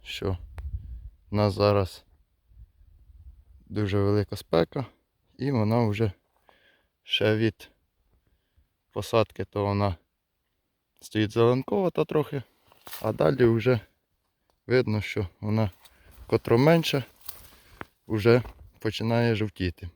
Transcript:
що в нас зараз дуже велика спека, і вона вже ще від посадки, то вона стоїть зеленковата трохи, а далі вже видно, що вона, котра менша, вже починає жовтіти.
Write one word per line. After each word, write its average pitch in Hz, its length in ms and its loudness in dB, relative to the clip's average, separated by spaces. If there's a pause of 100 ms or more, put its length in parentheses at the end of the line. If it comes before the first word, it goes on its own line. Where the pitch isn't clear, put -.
що - 340 -6 (920)
в 104 40 -6
нас 104 180 2
зараз 101 520 2 (1600)
дуже 101 340 -2
велика 101 360 0
спека, 151 500 -2 (520)
і 139 140 -4
вона 113 360 2
вже 104 240 -2 (920)
ще 110 320 0
від 110 340 -2 (1200)
посадки, 107 540 -2
то 101 200 -4
вона 101 300 0 (1040)
стоїть 107 320 -4
зеленковата 135 760 0
трохи, 143 380 -4 (580)
а 110 100 -2
далі 131 340 2
вже 117 340 2 (880)
видно, 110 340 0
що 104 260 -6 (140)
вона, 107 300 -2 (540)
котра 113 320 2
менша, 151 460 2 (1040)
вже 117 360 4 (360)
починає 117 560 -2
жовтіти. 95 600 -6